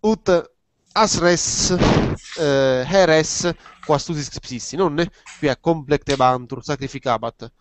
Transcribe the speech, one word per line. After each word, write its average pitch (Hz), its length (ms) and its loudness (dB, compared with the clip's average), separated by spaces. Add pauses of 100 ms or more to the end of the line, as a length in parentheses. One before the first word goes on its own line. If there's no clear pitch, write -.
ut 214 280 0 (640)
as 208 280 0
res, 175 520 0
eh, 139 1120 0
he 185 220 4
res 156 420 2 (380)
qua 147 120 2
studis 147 280 -6
scriptissi, - 500 -12
nonne? 170 340 0 (300)
Quia 139 160 0
complectebantur 131 1040 0
sacrificabat 123 880 -6 (140)